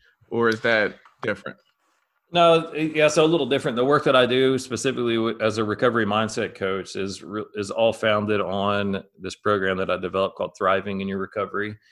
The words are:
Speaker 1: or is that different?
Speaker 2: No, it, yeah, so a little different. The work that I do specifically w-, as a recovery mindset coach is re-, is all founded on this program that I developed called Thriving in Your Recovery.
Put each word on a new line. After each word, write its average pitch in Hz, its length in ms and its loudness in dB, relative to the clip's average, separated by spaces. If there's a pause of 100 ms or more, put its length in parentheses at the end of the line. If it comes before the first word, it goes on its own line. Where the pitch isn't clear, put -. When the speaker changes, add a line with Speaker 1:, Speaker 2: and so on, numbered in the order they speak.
(300)
Speaker 1:
or 117 180 0
is 110 140 0
that 110 340 0 (260)
different? - 360 -8 (760)
Speaker 2:
No, 165 380 4
it, 156 220 -4
yeah, 151 140 4
so 156 160 4
a - 20 6
little 160 200 2
different. 131 320 -2
The 123 80 2
work 147 180 2
that 139 120 4
I 127 100 6
do 131 320 2
specifically 120 580 -2
w-, 113 240 0
as 107 200 -2
a 110 40 0
recovery 110 420 0
mindset 107 500 -2
coach 95 420 -4
is 98 260 -6
re-, 104 220 -8 (100)
is 98 160 -6
all 113 220 2
founded 104 480 0
on 98 600 -2 (160)
this 90 180 -10
program 95 420 0
that 92 120 -2
I 90 60 0
developed 92 400 -2
called 92 220 -6
Thriving 98 420 0
in 98 80 -6
Your 98 120 -6
Recovery. 101 580 -6 (140)